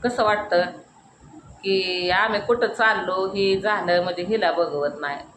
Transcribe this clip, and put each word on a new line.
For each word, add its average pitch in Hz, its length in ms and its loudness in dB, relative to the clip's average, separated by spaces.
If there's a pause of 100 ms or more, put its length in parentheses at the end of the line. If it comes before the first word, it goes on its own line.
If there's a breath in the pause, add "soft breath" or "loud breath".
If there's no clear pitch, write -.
कसं 240 220 0
वाटतं 202 380 2 (1000)
की 185 460 0
आम्ही 208 300 2
कुठं 240 260 2
चाललो, 190 600 0
हे 196 340 0
झालं 180 420 2
म्हणजे 180 200 -4
हिला 190 300 0
बघवत 147 480 -2
नाही 143 180 -6 (180)